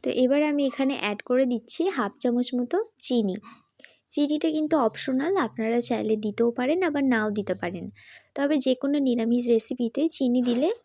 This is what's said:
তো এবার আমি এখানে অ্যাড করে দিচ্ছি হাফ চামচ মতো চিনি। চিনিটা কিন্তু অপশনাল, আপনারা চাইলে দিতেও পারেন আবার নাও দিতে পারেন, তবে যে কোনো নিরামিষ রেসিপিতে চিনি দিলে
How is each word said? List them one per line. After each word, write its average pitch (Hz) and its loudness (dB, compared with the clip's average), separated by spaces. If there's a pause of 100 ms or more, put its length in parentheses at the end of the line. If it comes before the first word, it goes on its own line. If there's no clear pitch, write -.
তো - -2 (160)
এবার 277 4
আমি 294 0
এখানে 269 0
অ্যাড 208 -4
করে 254 2
দিচ্ছি 240 -4
হাফ 226 -4
চামচ 247 0
মতো 247 -2 (240)
চিনি। 208 0 (760)
চিনিটা 302 0
কিন্তু 311 0
অপশনাল, 269 0
আপনারা 233 0
চাইলে 220 0
দিতেও 214 0
পারেন 262 0
আবার 294 0 (100)
নাও 214 2
দিতে 202 -2
পারেন, 180 -6 (480)
তবে 285 2
যে 262 2
কোনো 277 0
নিরামিষ 240 2
রেসিপিতে 240 0
চিনি 254 2
দিলে 247 2 (160)